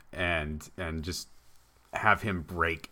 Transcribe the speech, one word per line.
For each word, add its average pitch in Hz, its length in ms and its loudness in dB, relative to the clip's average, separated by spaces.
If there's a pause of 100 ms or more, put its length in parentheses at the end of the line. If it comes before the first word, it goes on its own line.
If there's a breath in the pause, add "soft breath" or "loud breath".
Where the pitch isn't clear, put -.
(120)
and, 80 640 -2
and 80 260 -4
just - 260 -6 (640)
have 104 300 6
him 95 180 0
break 82 500 0